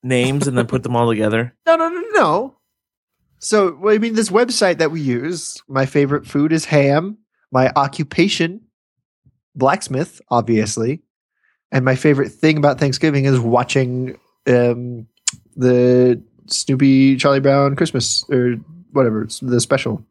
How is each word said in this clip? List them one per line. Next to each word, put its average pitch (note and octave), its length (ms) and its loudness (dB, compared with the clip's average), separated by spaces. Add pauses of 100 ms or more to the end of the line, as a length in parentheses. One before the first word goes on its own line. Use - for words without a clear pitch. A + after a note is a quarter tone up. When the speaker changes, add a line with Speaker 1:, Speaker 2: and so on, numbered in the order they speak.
Speaker 1:
names C3 440 0
and B2+ 100 -2
then A#2 100 0
put C3 160 -4
them B2 120 -4
all A#2 140 2
together? A2 500 -2
<laughs> - 60 -10
Speaker 2:
No, E4 100 4
no, E4 140 0
no, F4 220 -8
no. B3 440 0 (840)
So, F#3+ 360 0
well, G3 200 0
I - 20 0
mean, A3+ 160 -2
this G#3+ 160 0
website G#3 480 0
that D#3+ 140 0
we E3 100 -6
use, C#3 640 -6
my C3+ 180 -2
favorite C#3 420 0
food D3 260 0
is D#3 120 -2
ham. D3+ 520 0 (340)
My C3 240 2
occupation, E3 880 -2 (920)
blacksmith, C#3 760 -2
obviously. A2+ 720 -2 (720)
And C3 140 0
my C3 100 2
favorite C#3 360 2
thing D#3 260 0
about C#3+ 220 2
Thanksgiving C#3 460 0
is C3+ 140 4
watching, B2 760 -2 (300)
um, A#2+ 600 0 (480)
the B2 640 4 (260)
Snoopy C3+ 680 2
Charlie C#3 220 2
Brown C#3 360 2
Christmas - 540 -2
or B2 260 0 (360)
whatever, A2 320 0
it's - 160 -12
the B2 220 -2
special. A#2+ 500 -4